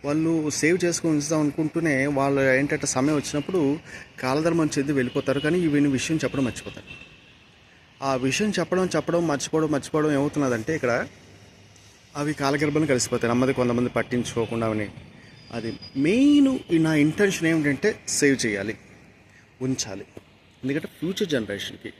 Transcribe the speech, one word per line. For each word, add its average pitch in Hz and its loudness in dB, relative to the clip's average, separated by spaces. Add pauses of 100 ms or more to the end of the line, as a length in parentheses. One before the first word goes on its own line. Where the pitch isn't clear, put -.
వాళ్ళు 156 0
సేవ్ 165 2
చేసుకొని 165 0
ఉంచుదాం 151 0
అనుకుంటూనే 151 0
వాళ్ళు 139 0
ఏంటంటే 135 2
సమయం 147 2
వచ్చినప్పుడు 147 0 (420)
కాలధర్మం 156 0
చెంది 143 -2
వెళ్ళిపోతారు. 135 0
కానీ 156 0
ఇవన్నీ 147 2
విషయం 139 0
చెప్పడం 135 -2
మర్చిపోతారు. - -8 (1200)
ఆ 135 0
విషయం 135 0
చెప్పడం, 180 0
చెప్పడం, 170 0
మర్చిపోవడం, 151 0
మర్చిపోవడం 151 0
ఏమవుతున్నదంటే 139 0
ఇక్కడ 123 0 (1080)
అవి 147 -4
కాలగర్భంలో 147 2
కలిసిపోతాయి. 120 0
నెమ్మది 127 2
కొంతమంది 123 0
పట్టించుకోకుండా 117 -2
అవని. 107 -2 (640)
అది 113 -8 (180)
మెయిన్ 269 4 (140)
ఈ 165 4
నా 160 4
ఇంటెన్షన్ 160 2
ఏమిటంటే 156 0
సేవ్ 139 2
చేయాలి, 104 -2 (840)
ఉంచాలి. 117 -6 (580)
ఎందుకంటే 139 -4 (100)
ఫ్యూచర్ 190 -4
జనరేషన్‌కి. 104 -6 (120)